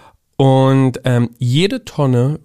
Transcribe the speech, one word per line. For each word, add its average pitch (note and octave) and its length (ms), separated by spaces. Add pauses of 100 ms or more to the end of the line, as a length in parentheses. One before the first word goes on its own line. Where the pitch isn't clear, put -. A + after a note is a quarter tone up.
(360)
Und, C3+ 680
ähm, A#2+ 340
jede D#3+ 460
Tonne C3 600